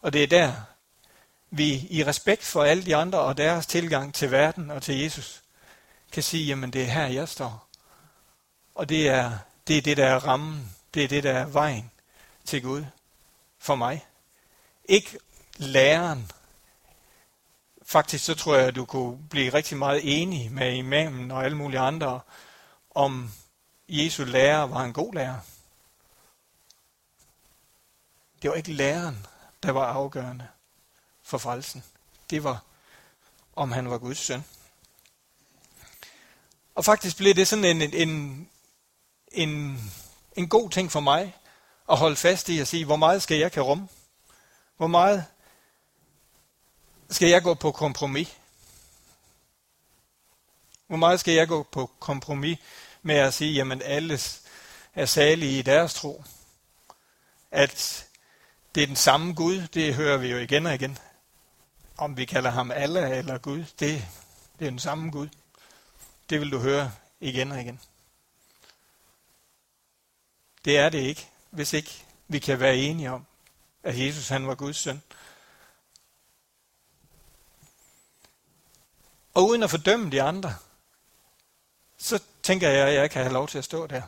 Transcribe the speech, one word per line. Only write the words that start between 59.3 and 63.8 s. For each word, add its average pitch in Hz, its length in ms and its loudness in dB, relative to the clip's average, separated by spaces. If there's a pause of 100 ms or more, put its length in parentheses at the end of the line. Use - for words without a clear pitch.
Gud, 170 320 -2
det 156 280 -2
hører 143 220 2
vi 127 120 -2
jo 123 100 -4
igen 139 280 0
og 160 80 0
igen. 131 240 -6 (1000)
Om 147 200 -6
vi 127 80 -4
kalder 127 260 0
ham 123 200 -2
Allah 139 480 -2
eller 127 200 -6
Gud, 147 260 -8 (140)
det, 147 300 -2 (500)